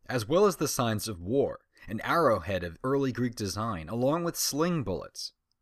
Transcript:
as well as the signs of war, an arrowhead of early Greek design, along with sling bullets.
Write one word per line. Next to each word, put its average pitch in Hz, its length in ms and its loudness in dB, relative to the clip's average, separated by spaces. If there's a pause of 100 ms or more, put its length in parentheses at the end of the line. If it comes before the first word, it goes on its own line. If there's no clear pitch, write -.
as 120 200 -4
well 180 200 6
as 180 80 2
the 151 120 -2
signs 113 420 0
of 87 120 -8
war, 104 380 0 (280)
an 107 160 -6
arrowhead 104 600 2
of 85 200 -8
early 135 280 0
Greek 123 240 -2
design, 101 540 -4
along 135 340 2
with 165 120 -2
sling 160 460 0
bullets. 85 520 -6 (280)